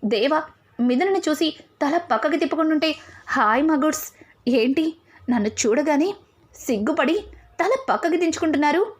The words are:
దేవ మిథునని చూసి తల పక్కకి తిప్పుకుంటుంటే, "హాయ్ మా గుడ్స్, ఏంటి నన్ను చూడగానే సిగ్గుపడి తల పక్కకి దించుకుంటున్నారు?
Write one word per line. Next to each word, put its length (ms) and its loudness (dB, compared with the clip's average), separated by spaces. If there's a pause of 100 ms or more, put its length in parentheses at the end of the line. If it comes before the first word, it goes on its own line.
దేవ 380 0 (380)
మిథునని 480 2
చూసి 320 -2
తల 360 -2
పక్కకి 400 0
తిప్పుకుంటుంటే, 600 0 (320)
"హాయ్ 340 2
మా 120 2
గుడ్స్, 380 -2 (360)
ఏంటి 480 2 (340)
నన్ను 180 0
చూడగానే 680 0 (520)
సిగ్గుపడి 580 0 (360)
తల 100 0 (180)
పక్కకి 280 0
దించుకుంటున్నారు? 840 0